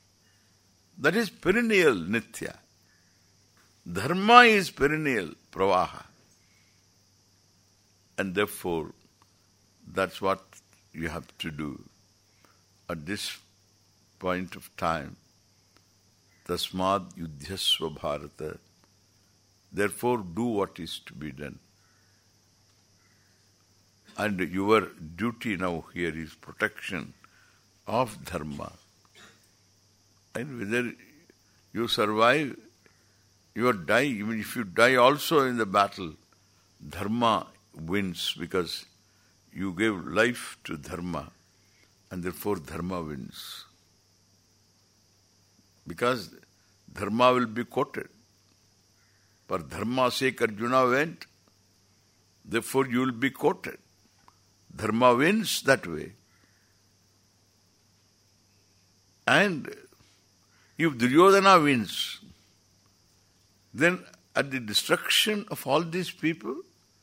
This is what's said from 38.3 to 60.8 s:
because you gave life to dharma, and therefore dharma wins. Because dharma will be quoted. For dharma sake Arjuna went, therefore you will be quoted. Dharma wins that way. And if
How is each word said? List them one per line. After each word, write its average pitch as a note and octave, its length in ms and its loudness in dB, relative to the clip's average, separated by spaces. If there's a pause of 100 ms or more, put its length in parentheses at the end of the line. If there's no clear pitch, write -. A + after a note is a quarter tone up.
because E2+ 460 -4 (680)
you F#2 200 -6
gave G2+ 340 -2
life A#2 580 0
to F2 120 -10
dharma, D#2 540 -8 (800)
and F2+ 120 -8
therefore F#2 340 -4
dharma E2 440 -8
wins. - 640 -12 (2250)
Because A2 460 -4 (600)
dharma A#2 400 4
will B2 120 2
be A2+ 200 -4
quoted. - 420 -4 (1400)
For F#2+ 120 -4
dharma A2+ 520 -2
sake B2+ 300 -2
Arjuna A#2+ 460 2
went, D3 380 0 (1200)
therefore A#2+ 440 0
you B2 140 0
will C3 100 0
be A#2+ 180 -2
quoted. - 480 -2 (960)
Dharma A2+ 400 4
wins F3+ 480 2
that C3 220 4
way. E2+ 280 -8 (3250)
And D#3+ 460 2 (1040)
if D3+ 200 0